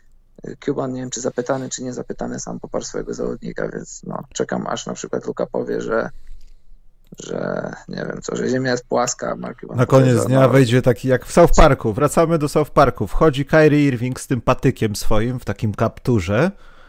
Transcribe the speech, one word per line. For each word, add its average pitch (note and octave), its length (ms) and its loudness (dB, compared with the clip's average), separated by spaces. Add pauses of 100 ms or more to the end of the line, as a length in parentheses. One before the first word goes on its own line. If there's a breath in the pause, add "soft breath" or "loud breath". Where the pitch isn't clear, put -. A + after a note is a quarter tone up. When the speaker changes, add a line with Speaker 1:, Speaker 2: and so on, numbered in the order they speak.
(640)
Speaker 1:
Cuban, C3+ 280 -4
nie B2+ 80 -8
wiem, B2+ 100 -10
czy A2+ 100 -10
zapytany, C3 480 -6
czy - 140 -10
nie B2+ 100 -8
zapytany, B2 480 -10
sam - 200 -10
poparł - 240 -8
swojego A1+ 300 -10
zawodnika, A#1 540 -8
więc - 380 -14
no, - 160 -10 (100)
czekam, - 340 -6
aż - 200 -8
na - 80 -8
przykład - 320 -8
Luka - 200 -6
powie, B1 340 -6
że, A2+ 300 -4 (1080)
że G1+ 520 -8 (180)
nie G1+ 200 -10
wiem - 140 -10
co, - 140 -8
że A#2 120 -4
Ziemia C3 220 -2
jest B2 160 -4
płaska, B2 500 -4
Mark A#2+ 240 -12
Cuban - 160 -12
Speaker 2:
Na B2 100 2
Speaker 1:
powie, C3+ 160 6
Speaker 2:
koniec B2 200 4
Speaker 1:
że A#2 60 -2
Speaker 2:
dnia C3 120 4
Speaker 1:
no C3 80 8
Speaker 2:
wejdzie B2+ 340 4
taki C3 260 0
jak B2+ 180 0
w - 60 -14
South F3 240 8
Parku, C3+ 360 6
wracamy D#3+ 460 2
do C#3+ 100 -2
South D3+ 220 0
Parku, A#2+ 360 2
wchodzi C#3+ 380 2
Kyrie D3 420 6
Irving B2+ 340 -2
z - 60 -14
tym B2 140 -2
patykiem A#2 560 0
swoim A#2 440 2
w - 40 -16
takim G#2 300 -4
kapturze A2+ 760 0 (380 soft breath)